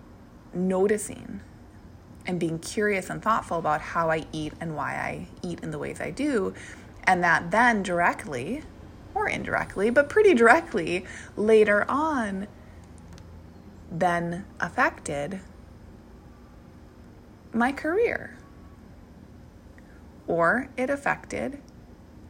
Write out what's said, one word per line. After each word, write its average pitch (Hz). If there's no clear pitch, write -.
noticing 190
and 180
being 165
curious 196
and 160
thoughtful 214
about 156
how 165
I 160
eat 151
and 165
why 135
I 147
eat 175
in -
the 151
ways 143
I -
do, 196
and 180
that 170
then 220
directly, 175
or 415
indirectly, -
but 285
pretty 415
directly, 226
later 208
on, 233
then 170
affected 190
my 233
career. 339
Or 170
it 254
affected 277